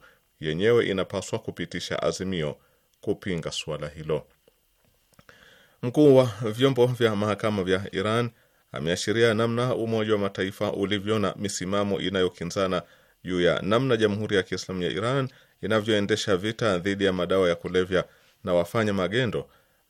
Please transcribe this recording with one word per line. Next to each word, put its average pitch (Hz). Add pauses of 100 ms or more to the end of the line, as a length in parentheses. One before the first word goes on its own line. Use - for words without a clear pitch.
(400)
yenyewe 95
inapaswa 92
kupitisha -
azimio 87 (440)
kupinga 87
suala 73
hilo. 78 (1500)
Mkuu 135
wa 127 (200)
vyombo 123
vya 120
mahakama 104
vya 95
Iran 113 (420)
ameashiria 101
namna 117
Umoja 110
wa 104
Mataifa 98
ulivyo 101
na 98
misimamo 101
inayokinzana 92 (420)
juu 90
ya 85
namna 120
Jamhuri 107
ya 92
Kiislamu 92
ya 82
Iran 127 (320)
inavyoendesha 104
vita 107
dhidi 98
ya 95
madawa 92
ya 87
kulevya 90 (400)
na 92
wafanya 101
magendo, 95 (400)